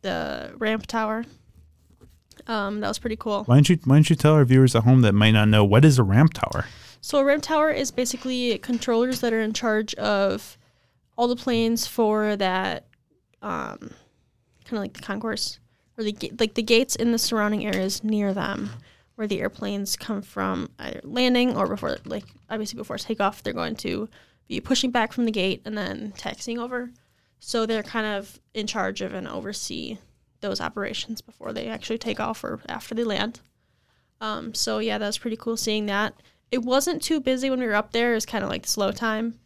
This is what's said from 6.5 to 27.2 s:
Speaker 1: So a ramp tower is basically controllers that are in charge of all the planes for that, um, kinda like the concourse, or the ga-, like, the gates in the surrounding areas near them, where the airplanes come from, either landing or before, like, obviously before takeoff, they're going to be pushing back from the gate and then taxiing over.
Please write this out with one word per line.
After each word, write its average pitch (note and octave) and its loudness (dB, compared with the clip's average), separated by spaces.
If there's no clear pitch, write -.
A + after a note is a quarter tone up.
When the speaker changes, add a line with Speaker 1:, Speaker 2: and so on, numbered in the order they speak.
Speaker 1:
So - 0
a C#4 4
ramp D4 2
tower D#4 2
is C#4+ -2
basically B3 -2
controllers B3 0
that A#3 0
are A3+ 0
in A3 -2
charge G#3+ -2
of G3+ -2
all A#3+ 2
the A#3+ 0
planes A3+ 0
for G#3+ 0
that, F#3+ -2
um, C#2 -8
kinda A3+ -8
like G3 -8
the - -18
concourse, G#3+ -8
or A3 -6
the G#3 -2
ga-, - -10
like, A3 0
the A#3+ -2
gates A#3+ 2
in A#3 0
the A#3 0
surrounding G#3 -2
areas F#3+ -2
near G#3 0
them, G3+ -4
where A3 -6
the G3+ -2
airplanes G3+ -6
come G#3+ -6
from, - -4
either - -10
landing B3 2
or G3 0
before, E3+ -4
like, G3 -8
obviously A3 -8
before G#3+ -10
takeoff, G#3+ -4
they're G#3 -6
going - -6
to G#3+ -6
be - -6
pushing B3+ 0
back A3+ 0
from A#3+ -2
the A3+ 0
gate F#3+ -2
and G#3+ -8
then G3+ -8
taxiing - -10
over. B3 -8